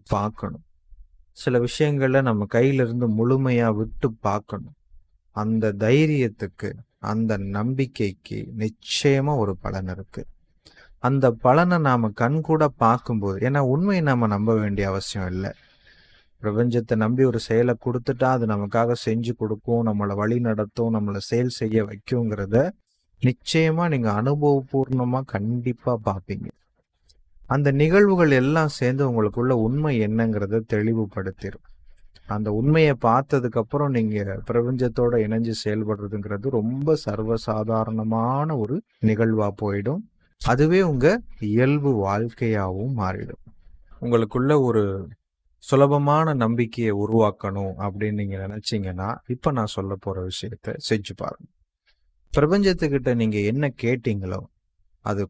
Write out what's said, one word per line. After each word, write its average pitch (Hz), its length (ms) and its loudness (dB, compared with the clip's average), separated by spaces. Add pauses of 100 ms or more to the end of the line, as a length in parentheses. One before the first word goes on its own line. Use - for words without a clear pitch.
பார்க்கணும். 101 560 -4 (720)
சில 123 220 0
விஷயங்களை 135 640 2
நம்ம 107 320 0
கையிலிருந்து 123 560 2
முழுமையா 120 640 2
விட்டு 110 380 -2
பார்க்கணும். 104 640 -6 (600)
அந்த 110 360 0
தைரியத்துக்கு, 117 960 0 (300)
அந்த 110 380 -2
நம்பிக்கைக்கு 107 1000 -4 (200)
நிச்சயமா 139 800 0
ஒரு 101 200 0
பலன் 95 320 -6
இருக்கு. 92 340 -10 (760)
அந்த 131 320 4
பலனை 160 480 4
நாம 123 380 2
கண்கூட 151 480 0 (120)
பார்க்கும்போது, 110 640 0
ஏன்னா 135 180 0
உண்மையை 160 460 2
நாம 123 220 2
நம்ப 107 280 2
வேண்டிய 101 340 0
அவசியம் 98 380 -4
இல்ல. 95 280 -6 (880)
பிரபஞ்சத்தை 113 540 0
நம்பி 117 280 2
ஒரு 117 140 2
செயலை 120 420 0
கொடுத்துட்டா 123 440 -2
அது 127 220 2
நமக்காக 107 480 0 (100)
செஞ்சு 117 320 -2
கொடுக்கும், 113 500 -2
நம்மளை 101 280 0
வழி 110 260 0
நடத்தும், 113 540 -2
நம்மளை 104 220 -2
செயல் 120 320 0
செய்ய 110 360 0
வைக்குங்கிறத 104 720 -2 (680)
நிச்சயமா 160 640 2
நீங்க 123 220 0 (120)
அனுபவபூர்ணமா 135 1000 0
கண்டிப்பா 120 800 -4
பார்ப்பீங்க. 95 440 -6 (1000)
அந்த 139 220 2
நிகழ்வுகள் 175 600 6
எல்லாம் 147 380 4
சேர்ந்து 131 380 0
உங்களுக்குள்ள 120 460 2
உண்மை 131 480 0
என்னங்கிறத 107 680 0
தெளிவுபடுத்திடும். 104 960 -4 (600)
அந்த 107 260 -4
உண்மையை 147 500 4
பார்த்ததுக்கு 123 560 2
அப்புறம் 143 320 -2
நீங்க 107 560 -2
பிரபஞ்சத்தோட 120 720 0
இணைஞ்சு 113 360 0 (120)
செயல்படுறதுங்கிறது 104 840 -4
ரொம்ப 135 460 0
சர்வசாதாரணமான 113 1600 -2
ஒரு 113 180 -2 (240)
நிகழ்வா 110 480 2 (140)
போயிடும். 104 400 -2 (380)
அதுவே 156 420 2
உங்க 160 380 2 (200)
இயல்பு 131 580 2
வாழ்க்கையாவும் 107 1000 -2
மாறிடும். 90 440 -6 (580)
உங்களுக்குள்ள 123 600 2
ஒரு 113 240 2 (800)
சுலபமான 143 680 4
நம்பிக்கையை 117 580 0
உருவாக்கணும் 101 840 0
அப்படின்னு 101 340 -4
நீங்க 101 240 -4
நினைச்சீங்கன்னா, 98 800 -6 (100)
இப்ப 127 260 -2
நான் 117 140 -2
சொல்ல 98 280 -6
போற 95 300 -8
விஷயத்த 107 500 -10 (140)
செஞ்சு 110 280 -2
பாருங்க. - 320 -10 (840)
பிரபஞ்சத்துக்கிட்ட 151 840 2
நீங்க 110 240 0
என்ன 123 320 0 (120)
கேட்டீங்களோ, 104 580 -2 (640)
அது 101 260 -2